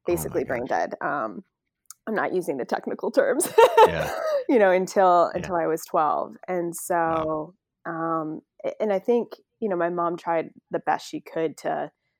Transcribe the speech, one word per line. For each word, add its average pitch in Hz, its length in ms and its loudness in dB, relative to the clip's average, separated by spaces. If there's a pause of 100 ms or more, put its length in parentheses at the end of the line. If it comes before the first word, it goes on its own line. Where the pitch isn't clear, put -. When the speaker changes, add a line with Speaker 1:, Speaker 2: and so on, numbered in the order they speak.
Speaker 1:
Oh 165 220 -2
my 175 100 -4
Speaker 2:
basically 127 60 0
brain 123 220 -4
Speaker 1:
gosh. - 0 -
Speaker 2:
dead. 87 360 -2
Um, 139 420 -6 (640)
I'm 220 60 -4
not 240 200 -2
using 185 240 -2
the 220 80 -4
technical - 460 -6
terms, - 360 2
<laughs> - 40 -10 (320)
Speaker 1:
Yeah. - 260 2 (380)
Speaker 2:
you 269 100 6
know, 190 140 6
until, 180 640 4
Speaker 1:
Yeah. - 20 -2
Speaker 2:
until 175 200 -4
I 160 120 0
was 160 160 -2
twelve. - 520 -2 (120)
And 170 280 -4 (280)
Speaker 1:
Wow. 160 220 0
Speaker 2:
so, 156 280 -6 (320)
um, 165 560 -4 (220)
a-, - 180 -6
and 214 100 0
I 190 80 2
think, 240 300 0 (300)
you 220 80 -2
know, 185 80 -2
my 170 140 0
mom 170 280 -2
tried 165 320 -2 (200)
the 170 100 -4
best - 280 -4
she 151 120 -10
could 160 380 -6
to 156 340 -4 (280)